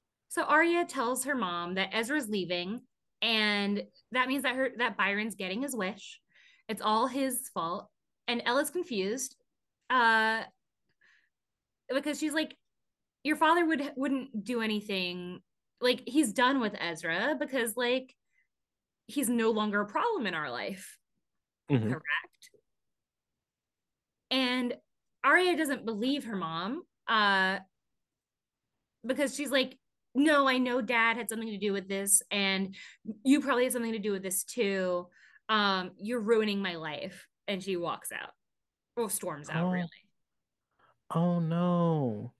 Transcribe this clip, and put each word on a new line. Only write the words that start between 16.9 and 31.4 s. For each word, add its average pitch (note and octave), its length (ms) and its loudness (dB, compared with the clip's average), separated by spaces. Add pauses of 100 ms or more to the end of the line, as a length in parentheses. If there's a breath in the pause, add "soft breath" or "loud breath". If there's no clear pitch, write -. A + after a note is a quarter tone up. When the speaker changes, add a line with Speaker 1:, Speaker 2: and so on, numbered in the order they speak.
Speaker 1:
because, B3 360 -2
like, B3+ 380 0 (920)
he's C4+ 240 -2
no A#3 200 2
longer G#3+ 300 0
a G#3 60 -2
problem E4+ 400 -2
in F3 80 -2
our D3+ 160 -4
life." D3+ 460 -8 (720)
Speaker 2:
Mm-hmm. A2+ 200 2
Speaker 1:
Correct? - 640 -6 (1800)
And B3+ 440 0 (500)
Arya F4 320 6
doesn't C#4 280 -2
believe A#3 400 -2
her A3 120 -8
mom, F3+ 460 -4 (260)
uh, G3 500 4 (1500)
because C4 300 0
she's C#4 160 -6
like, C4 260 0 (380)
"No, C#4+ 320 6
I C4 120 4
know B3+ 220 2
Dad A3+ 360 2
had A#3 120 -6
something A3+ 200 -6